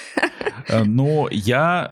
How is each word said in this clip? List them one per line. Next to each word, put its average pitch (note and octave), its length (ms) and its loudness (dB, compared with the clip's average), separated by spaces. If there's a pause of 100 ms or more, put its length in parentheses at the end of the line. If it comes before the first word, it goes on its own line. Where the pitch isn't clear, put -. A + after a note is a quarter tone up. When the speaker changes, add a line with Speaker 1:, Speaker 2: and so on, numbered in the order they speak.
(160)
Speaker 1:
<laughs> - 100 -2 (420)
Speaker 2:
Э, A2 160 4
но C3+ 480 2
я C#3 600 0